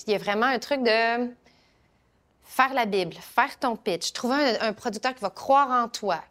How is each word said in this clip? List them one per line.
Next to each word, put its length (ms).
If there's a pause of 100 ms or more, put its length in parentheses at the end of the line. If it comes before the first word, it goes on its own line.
il 60
y 40
a 20
vraiment 280
un 120
truc 240
de, 480 (1300)
faire 160
la 120
Bible, 280
faire 460
ton 160
pitch, 360
trouver 220
un, 360
un 20
producteur 420
qui 60
va 100
croire 400
en 180
toi, 320 (100)